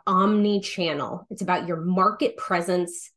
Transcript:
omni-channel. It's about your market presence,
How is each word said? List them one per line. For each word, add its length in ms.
omni-channel. 1200
It's 120
about 260
your 140
market 540
presence, 800